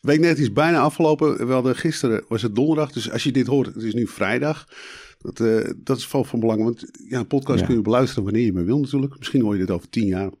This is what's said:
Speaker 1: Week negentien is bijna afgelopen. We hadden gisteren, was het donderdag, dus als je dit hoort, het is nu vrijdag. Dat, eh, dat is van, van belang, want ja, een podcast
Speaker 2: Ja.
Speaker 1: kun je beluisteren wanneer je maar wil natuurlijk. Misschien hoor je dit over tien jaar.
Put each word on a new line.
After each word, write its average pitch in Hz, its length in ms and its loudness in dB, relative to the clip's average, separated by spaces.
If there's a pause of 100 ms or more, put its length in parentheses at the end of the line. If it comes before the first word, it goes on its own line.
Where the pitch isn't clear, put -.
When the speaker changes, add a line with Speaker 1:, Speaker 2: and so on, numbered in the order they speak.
Speaker 1:
Week 151 200 2
negentien 160 240 4
is 107 80 0
bijna 156 260 2
afgelopen. 151 680 2
We 127 60 0
hadden 127 240 2
gisteren, 135 520 -2
was 113 140 -2
het 113 140 -2
donderdag, 151 360 2
dus 110 200 -6
als 113 120 -4
je 131 80 0
dit 123 140 2
hoort, 131 200 2
het - 160 -10
is 110 120 -4
nu 117 120 0
vrijdag. 127 640 -2 (500)
Dat, - 220 -10
eh, 113 360 2
dat - 200 -2
is 120 100 -10
van, 135 200 -2
van 117 140 -4
belang, 110 220 2
want 117 220 -2 (240)
ja, 127 100 -4
een 113 80 -4
podcast 135 340 0
Speaker 2:
Ja. - 60 0
Speaker 1:
kun 131 100 2
je 110 60 2
beluisteren 120 420 2
wanneer 107 200 0
je 107 80 2
maar 90 120 0
wil 123 160 0
natuurlijk. 139 380 -2
Misschien - 220 -2
hoor 104 140 2
je 95 60 0
dit 92 100 -2
over 87 180 -4
tien 113 180 0
jaar. 95 240 -2 (100)